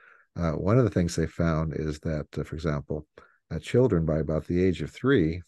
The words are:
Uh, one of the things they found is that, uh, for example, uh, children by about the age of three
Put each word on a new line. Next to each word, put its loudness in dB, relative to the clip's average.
Uh, 0
one 2
of 6
the 2
things 0
they 0
found 0
is -4
that, -4
uh, -2
for -10
example, -4
uh, -4
children 2
by 0
about -4
the 2
age 0
of -6
three 0